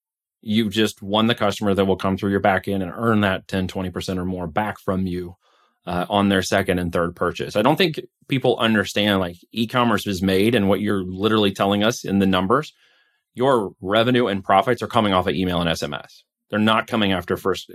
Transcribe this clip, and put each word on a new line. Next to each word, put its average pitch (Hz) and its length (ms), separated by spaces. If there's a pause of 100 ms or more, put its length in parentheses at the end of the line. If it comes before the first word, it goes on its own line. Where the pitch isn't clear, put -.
(420)
you've 107 320
just 107 280
won 107 260
the 117 60
customer 101 400
that 98 120
will 95 100
come 95 220
through 101 120
your 98 100
back 95 280
end 98 160
and 85 120
earn 110 260
that 95 260
ten, 92 200
twenty 92 220
percent 92 300
or 90 60
more 90 220
back 101 320
from 95 280
you, 90 300 (500)
uh, 87 220
on 101 200
their 95 140
second 95 340
and 87 140
third 85 240
purchase. - 400
I 104 60
don't 135 160
think 170 220 (280)
people 131 300
understand, 104 640
like, 87 180 (140)
e-commerce 117 540
is 98 160
made 98 340
and 101 120
what 98 140
you're 104 220
literally 101 480
telling 101 320
us 113 200
in 98 160
the 98 60
numbers, 95 480 (600)
your 120 380 (100)
revenue 113 460
and 98 160
profits 101 380
are 107 60
coming 107 260
off 90 140
of 90 60
email 90 280
and 87 80
S 82 120
M 76 140
S. - 280 (260)
They're 107 100
not 110 260
coming 107 260
after 92 260
first - 380